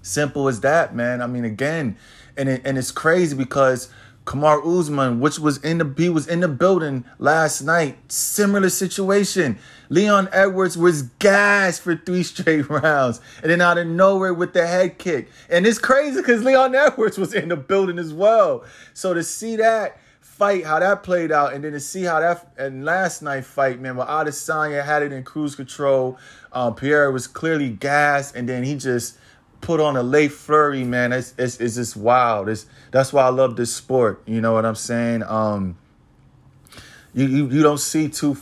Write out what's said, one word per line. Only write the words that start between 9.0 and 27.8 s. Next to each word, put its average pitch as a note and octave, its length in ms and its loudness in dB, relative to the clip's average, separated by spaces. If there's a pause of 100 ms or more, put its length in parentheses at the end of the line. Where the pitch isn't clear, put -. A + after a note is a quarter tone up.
Leon G3 460 4
Edwards F#3 440 2
was E3 260 4
gassed G3 800 2
for E3+ 120 0
three F3+ 280 -2
<laughs> - 100 -8
straight D#3 360 0
rounds, C#3+ 520 2 (200)
and D#3 80 -2
then E3+ 120 4
out E3+ 160 4
of F3 100 -2
nowhere F#3+ 460 4
with E3+ 180 -2
the E3+ 160 2
head F3+ 300 0
kick. D3+ 320 -4 (200)
And F3 160 4
it's A3 140 4
crazy C#4 420 2
'cause A#3 220 2
Leon C4 320 4
Edwards B3+ 420 2
was F#3+ 160 -4
in E3 140 -4
the E3+ 80 -2
building F3+ 420 -2
as E3 160 -8
well. F#3 520 2 (280)
So F#3 200 -4
to E3+ 100 -2
see A3+ 320 -8
that A3 440 0 (360)
fight, G3+ 300 0
how D#3 140 0
that G3 220 2
played F3 300 -2
out, C#3+ 220 2
and C#3 100 -10
then D3+ 80 -8
to D3 80 -8
see F#3 240 -8
how E3 160 0
that, E3+ 380 -2
and C3+ 260 -8
last F3 380 -2
night C#3 240 -6
fight, C3 340 -2
man, C3 160 -8
where B2+ 100 -4
Adesanya D3+ 760 -4
had D3 180 0
it C#3+ 120 -4
in C3 100 -10
cruise D3 320 -8
control, C3 600 -2 (340)
um, B2 240 -4
Pierre C#3+ 340 2
was B2+ 160 -4
clearly D#3 440 -4
gassed, C#3+ 680 0